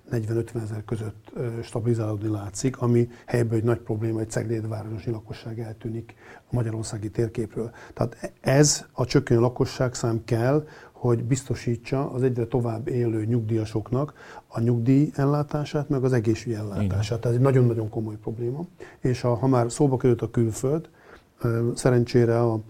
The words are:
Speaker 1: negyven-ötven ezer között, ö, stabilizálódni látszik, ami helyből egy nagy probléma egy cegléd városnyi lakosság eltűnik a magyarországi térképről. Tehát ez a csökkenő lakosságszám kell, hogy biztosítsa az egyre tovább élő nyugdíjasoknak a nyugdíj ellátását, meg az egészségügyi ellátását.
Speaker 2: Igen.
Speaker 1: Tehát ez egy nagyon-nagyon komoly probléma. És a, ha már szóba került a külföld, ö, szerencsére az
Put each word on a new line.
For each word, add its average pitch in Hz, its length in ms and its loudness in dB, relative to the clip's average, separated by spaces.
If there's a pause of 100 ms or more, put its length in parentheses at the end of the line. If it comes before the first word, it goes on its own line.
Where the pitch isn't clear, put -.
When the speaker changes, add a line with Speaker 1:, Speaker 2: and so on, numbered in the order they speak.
(100)
Speaker 1:
negyven-ötven 113 520 -2
ezer 107 220 -8
között, 107 500 -8
ö, 131 140 -6 (140)
stabilizálódni 110 640 -2
látszik, 107 520 -4
ami 120 280 4 (180)
helyből 117 320 2
egy 110 60 0
nagy 117 140 2
probléma 110 420 -4
egy 107 100 -6
cegléd 110 380 -4
városnyi 107 440 -6
lakosság 113 480 -10
eltűnik 113 540 -10 (220)
a - 140 -20
magyarországi 110 600 -4
térképről. 113 600 -2 (240)
Tehát - 460 -4
ez 143 520 4
a 127 120 -2
csökkenő 120 360 4
lakosságszám 123 840 0
kell, 131 420 2 (260)
hogy 120 320 0
biztosítsa 127 840 -4
az 127 120 -4
egyre 120 240 0
tovább 120 420 -2
élő 113 360 0
nyugdíjasoknak 113 920 -2 (320)
a - 140 -8
nyugdíj 123 540 4
ellátását, 147 720 -2
meg 135 160 0
az 131 80 2
egészségügyi 113 440 0
ellátását. 101 280 -4
Speaker 2:
Igen. 98 220 0
Speaker 1:
Tehát 113 180 -4
ez 120 80 0
egy 120 80 2
nagyon-nagyon 120 480 4
komoly 110 280 -6
probléma. 120 500 -6 (320)
És 127 260 -2
a, 120 100 2
ha 131 120 0
már 120 260 2
szóba 135 240 2
került 120 260 2
a 107 80 -2
külföld, 131 580 0 (520)
ö, 117 340 0
szerencsére 120 760 4
az 110 200 0